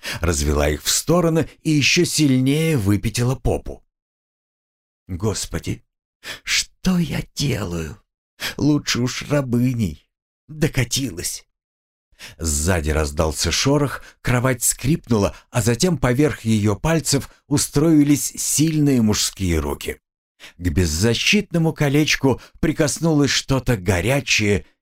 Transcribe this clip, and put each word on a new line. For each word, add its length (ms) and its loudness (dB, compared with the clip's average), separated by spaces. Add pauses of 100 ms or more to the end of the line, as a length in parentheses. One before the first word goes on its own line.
(220)
Развела 480 0
их 140 -4
в 60 -2
стороны 600 2 (140)
и 80 0
ещё 340 2
сильнее 720 2
выпятила 580 0
попу. 480 -4 (1200)
«Господи, 760 -6 (600)
что 540 -2
я 260 -2 (100)
делаю? 680 -4 (560)
Лучше 440 0
уж 280 -4
рабыней. 800 -2 (380)
Докатилась». 960 -4 (920)
Сзади 540 -2
раздался 600 -2
шорох, 500 0 (200)
кровать 420 0
скрипнула, 720 0 (140)
а 120 -2
затем 360 0
поверх 440 0
её 340 0
пальцев 540 -2 (180)
устроились 880 2
сильные 640 2
мужские 580 0
руки. 400 -6 (580)
К 120 -2
беззащитному 1040 2
колечку 680 2 (180)
прикоснулось 720 2
что-то 460 0
горячее 880 0 (160)